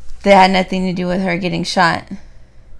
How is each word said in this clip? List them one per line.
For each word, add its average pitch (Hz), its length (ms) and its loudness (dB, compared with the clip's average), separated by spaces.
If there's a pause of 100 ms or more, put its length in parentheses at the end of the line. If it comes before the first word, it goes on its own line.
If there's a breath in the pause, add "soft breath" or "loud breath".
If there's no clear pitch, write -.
(220)
that 202 120 6
had 190 160 6
nothing 185 360 -2
to 180 60 -2
do 180 140 -4
with 180 160 -2
her 175 160 -2
getting 175 260 -4
shot? 175 400 0 (760 soft breath)